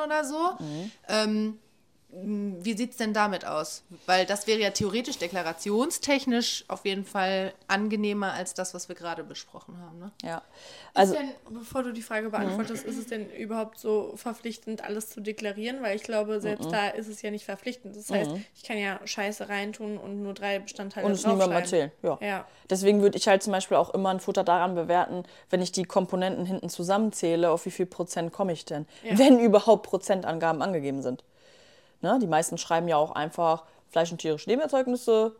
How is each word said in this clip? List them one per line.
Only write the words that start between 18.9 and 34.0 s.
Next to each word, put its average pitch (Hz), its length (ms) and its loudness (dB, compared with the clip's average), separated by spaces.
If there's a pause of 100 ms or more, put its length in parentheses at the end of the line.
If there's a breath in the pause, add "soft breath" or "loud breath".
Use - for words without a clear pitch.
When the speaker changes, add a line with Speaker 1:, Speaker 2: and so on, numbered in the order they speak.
Speaker 3:
Scheiße 208 460 -6
reintun 208 480 -6
und 202 260 -8
nur 202 100 -6
drei 202 260 -2
Bestandteile 196 460 -8
Speaker 2:
Und 202 60 4
es 196 140 0
niemandem 190 260 6
Speaker 3:
draufschreiben. 175 400 2 (100)
Speaker 2:
erzählen, 156 200 0
ja. 214 40 -6
Speaker 3:
Ja. 196 200 -4 (240 soft breath)
Speaker 2:
Deswegen 196 320 6
würde 202 160 6
ich - 100 -2
halt 196 160 6
zum 214 80 -2
Beispiel 190 240 2
auch 170 180 4
immer 190 180 2
ein 185 100 -2
Futter 196 240 0
daran 180 280 4
bewerten, 175 500 0 (260 loud breath)
wenn 185 120 2
ich 180 120 -4
die 185 100 0
Komponenten 185 640 0
hinten 185 240 -4
zusammenzähle, 175 840 2
auf 170 140 0
wie 185 60 -8
viel 185 160 -2
Prozent 170 440 -6
komme 190 220 -2
ich 156 100 -10
denn? 151 220 -6 (180 loud breath)
Speaker 3:
Ja. 220 140 0
Speaker 2:
Wenn 269 200 10
überhaupt 214 480 6
Prozentangaben 165 760 0
angegeben 139 400 -2
sind. 127 240 -4 (760 soft breath)
Ne? 214 200 4
Die 208 60 2
meisten 165 300 2
schreiben 170 300 0
ja 165 100 4
auch 156 140 4
einfach 160 520 0 (260 soft breath)
Fleisch 170 220 2